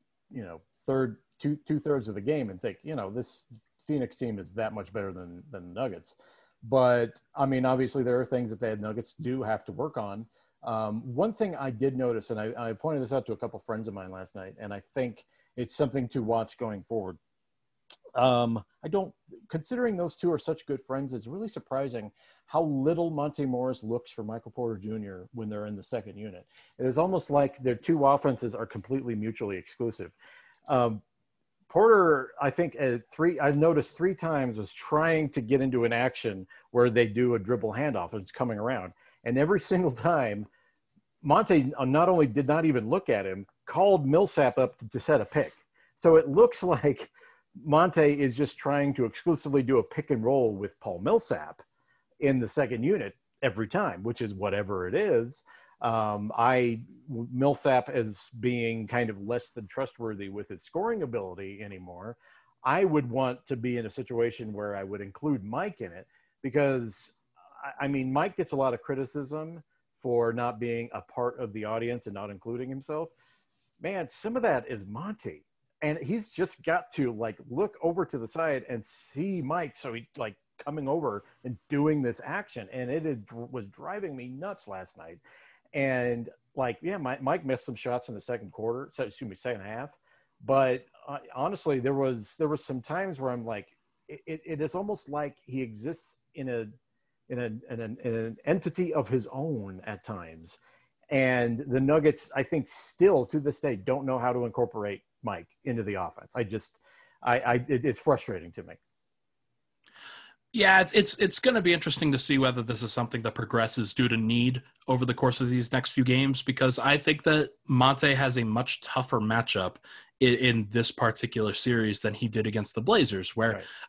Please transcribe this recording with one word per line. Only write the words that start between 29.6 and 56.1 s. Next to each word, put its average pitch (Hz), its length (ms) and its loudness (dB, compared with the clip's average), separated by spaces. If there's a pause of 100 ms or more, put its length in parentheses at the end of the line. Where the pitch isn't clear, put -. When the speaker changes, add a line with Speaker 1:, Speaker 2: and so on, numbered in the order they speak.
Speaker 1:
Um, 120 340 2 (680)
Porter, 175 640 6 (100)
I 143 80 4
think, 170 300 0
uh, 127 260 2
three, 160 340 0
I've 143 180 4
noticed 156 380 4
three 180 200 2
times 139 420 -2
was 101 140 -6
trying 156 600 2
to 139 100 -2
get 127 200 4
into 127 220 2
an 117 100 2
action 117 540 -2 (240)
where 123 180 6
they 117 160 6
do 120 300 2
a 113 40 2
dribble 107 340 -2
handoff 113 400 -2
and 107 80 -6
it's 92 100 -16
coming 120 260 -2
around. 104 360 -4 (320)
And 120 120 0
every 160 220 4
<laughs> - 120 -4
single 180 200 2
time, 120 560 0 (760)
Monte, 156 560 4
uh, 135 80 0
not 151 240 6
only 170 160 6
did 127 220 0
not 160 180 4
even 123 240 2
look 185 200 0
at 101 160 2
him, 95 200 -8 (200)
called 175 420 4
Millsap 151 500 4
up 127 200 2
to, 110 120 -14
to 117 100 -4
set 147 200 4
a 104 60 0
pick. - 280 -2 (440)
So 165 180 8
it 160 140 8
looks 220 340 6
<laughs> - 0 -
like 160 480 2 (540)
Monte 151 560 6
is 127 160 0
just 143 200 -2
trying 143 360 0
to 127 120 0
exclusively 143 560 0
do 123 180 4
a 107 40 4
pick - 280 -6
and 113 120 0
roll 123 320 4
with 98 240 -8
Paul 90 200 -6
Millsap 156 600 0 (600)
in 139 180 4
the 117 80 0
second 120 360 -2
unit 139 320 0 (260)
every 107 260 0
time, 104 360 -2
which 117 180 -4
is 104 120 -4
whatever 95 540 -2
it 98 80 -2
is. 135 480 0 (380)
Um, 107 540 -2